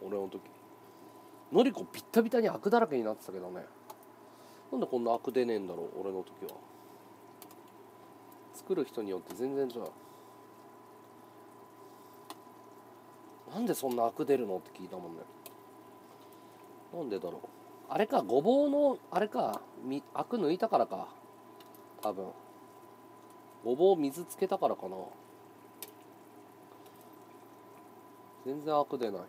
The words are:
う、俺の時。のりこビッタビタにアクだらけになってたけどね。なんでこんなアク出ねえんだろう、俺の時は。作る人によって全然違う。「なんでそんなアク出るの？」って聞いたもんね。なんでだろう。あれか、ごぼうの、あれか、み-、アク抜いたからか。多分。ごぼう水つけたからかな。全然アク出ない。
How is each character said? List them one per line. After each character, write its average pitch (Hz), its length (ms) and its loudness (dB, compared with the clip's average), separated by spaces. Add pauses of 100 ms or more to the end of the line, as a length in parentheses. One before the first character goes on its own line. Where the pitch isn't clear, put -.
う、 98 40 -8
俺 98 120 -4
の 95 100 -4
時。 95 120 -10 (1120)
の 196 120 8
り 254 80 2
こ - 200 -6
ビ - 80 -12
ッ - 120 -12
タ 226 100 8
ビ 220 80 -2
タ 247 100 4
に 214 80 4
ア - 120 -2
ク 202 100 0
だ 233 80 8
ら 226 80 6
け 143 100 0
に 120 60 2
な 107 100 0
っ 107 40 -8
て - 100 -16
た 95 60 -12
け 92 80 -8
ど 90 100 -8
ね。 92 140 -10 (1040)
な 262 80 -2
ん - 20 0
で 190 60 2
こ 127 120 2
ん 120 60 0
な 117 100 4
ア 117 40 2
ク 131 140 -6
出 127 120 4
ね 117 100 2
え 107 40 2
ん 98 80 -4
だ 90 80 -6
ろ 85 80 -6 (140)
う、 - 40 -6
俺 95 120 -4
の 92 100 -4
時 - 220 -16
は。 - 120 -10 (2000)
作 - 200 -4
る 156 100 2
人 - 180 -6
に 101 80 -6
よ 92 80 -2
っ - 40 -10
て - 120 -14
全 131 220 -2
然 139 120 2
違 120 100 -8
う。 92 120 -8 (3500)
「な 165 60 -6
ん 240 80 0
で 175 80 2
そ 135 140 -2
ん 120 80 -2
な 117 100 4
ア 113 60 0
ク 151 120 -4
出 135 120 4
る 123 100 0
の？」 92 120 -2
っ - 20 -12
て - 180 -16
聞 92 60 -12
い 90 40 -10
た 95 80 -10
も 87 120 -10
ん 82 80 -12
ね。 - 60 -12 (1700)
な 170 80 -4
ん 139 60 -4
で 101 100 -2
だ 87 100 -6
ろ 85 100 -8
う。 - 20 -16 (480)
あ - 100 2
れ 214 80 4
か、 262 160 2
ご 117 180 4
ぼ 262 260 6
う 285 40 2
の、 285 280 4 (120)
あ 170 80 0
れ 208 80 2
か、 170 340 -2 (220)
み-、 135 220 -4 (100)
ア - 100 -2
ク - 120 -4
抜 165 160 4
い 185 60 2
た 226 100 0
か - 100 4
ら - 80 4
か。 - 220 -6 (920)
多 107 120 -2
分。 92 200 -8 (1300)
ご 117 100 2
ぼ 180 180 8
う 185 40 4
水 147 280 -2
つ - 120 -14
け 196 100 0
た 190 100 0
か 165 120 2
ら 107 80 -2
か 95 120 -10
な。 92 80 -10 (3500)
全 143 180 -4
然 151 140 4
ア 147 60 6
ク 143 120 -4
出 117 140 -2
な 95 80 -6
い。 - 100 -10